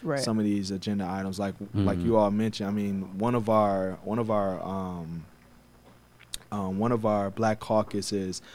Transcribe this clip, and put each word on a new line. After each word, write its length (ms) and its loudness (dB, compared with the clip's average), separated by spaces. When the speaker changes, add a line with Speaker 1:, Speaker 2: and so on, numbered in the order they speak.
Speaker 1:
Right. 160 -2
Speaker 2:
some 200 0
of 40 2
these 280 0
agenda 380 -2
items, 300 -4
like, 160 -2
like 260 2
Speaker 3:
Mm-hmm. 60 -2
Speaker 2:
you 120 4
all 140 6
mentioned. 360 0
I 60 -2
mean, 440 -4
one 180 0
of 140 0
our, 540 4
one 160 -2
of 100 -2
our, 320 0
um, 600 -6
um, 280 -2
one 120 2
of 140 0
our 240 2
Black 320 0
Caucus's, 800 0